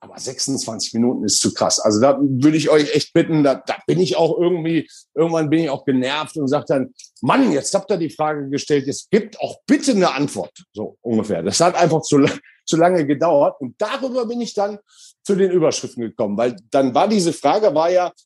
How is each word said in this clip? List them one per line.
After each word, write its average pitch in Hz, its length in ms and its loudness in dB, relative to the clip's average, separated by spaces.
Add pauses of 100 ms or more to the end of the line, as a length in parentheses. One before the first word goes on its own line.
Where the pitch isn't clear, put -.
aber - 160 -20
sechsundzwanzig - 760 -6
Minuten 117 320 0
ist - 160 0
zu - 120 0
krass. - 260 0
Also 107 200 2
da 131 220 4
würde 139 340 2
ich 151 140 0
euch 151 260 2
echt - 160 -2
bitten, 160 320 2
da, 135 120 2
da - 200 -6 (100)
bin 151 140 0
ich 185 160 0
auch 160 240 2
irgendwie, 165 480 0 (260)
irgendwann 160 360 0
bin 160 120 2
ich 156 80 -2
auch 135 140 -6
genervt 139 540 -2
und 139 100 -2
sag 143 200 -2
dann, 131 260 -2 (280)
Mann, 208 300 4
jetzt - 220 -2
habt 196 180 -2
ihr 190 60 0
die 160 120 -4
Frage 151 400 -6
gestellt, 139 360 -2
jetzt - 240 -10
gibt 220 320 -2
auch - 240 -8
bitte 277 260 2
eine 180 220 2
Antwort, 131 400 -4 (200)
so 104 280 -10
ungefähr. 107 420 -2
Das 98 160 -2
hat 180 160 2
einfach 160 260 2
zu 147 180 2
la-, 139 120 4 (340)
zu 165 120 0
lange 170 280 2
gedauert 147 540 2
und 123 200 -12
darüber 247 460 -4
bin 240 140 -6
ich 233 140 -8
dann 208 240 -4 (460)
zu 196 120 0
den 185 160 2
Überschriften 143 500 0
gekommen, 104 360 -4
weil 120 180 0 (160)
dann 135 240 0
war 185 140 2
diese 180 240 0
Frage, 175 420 0
war 165 160 2
ja, 180 220 0 (120)